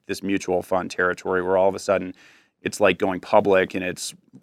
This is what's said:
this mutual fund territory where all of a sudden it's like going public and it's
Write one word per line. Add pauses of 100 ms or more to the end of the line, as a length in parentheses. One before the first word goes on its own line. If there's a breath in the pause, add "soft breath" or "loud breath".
this
mutual
fund
territory
where
all
of
a
sudden (480 soft breath)
it's
like
going
public
and
it's (280)